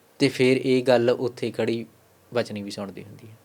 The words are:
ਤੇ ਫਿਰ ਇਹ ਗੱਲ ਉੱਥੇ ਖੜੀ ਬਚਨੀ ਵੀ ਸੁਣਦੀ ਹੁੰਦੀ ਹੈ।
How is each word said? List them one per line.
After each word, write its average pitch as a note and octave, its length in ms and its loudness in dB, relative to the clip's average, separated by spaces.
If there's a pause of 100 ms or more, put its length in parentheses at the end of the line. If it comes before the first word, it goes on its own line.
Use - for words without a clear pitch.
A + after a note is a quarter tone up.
(200)
ਤੇ C#3 100 4
ਫਿਰ C3 280 2
ਇਹ B2+ 260 2
ਗੱਲ A#2+ 260 4
ਉੱਥੇ A#2+ 420 -2
ਖੜੀ A#2 340 -2 (480)
ਬਚਨੀ A2 280 -4
ਵੀ G2+ 100 -10
ਸੁਣਦੀ G2 320 -12
ਹੁੰਦੀ - 240 -20
ਹੈ। - 180 -20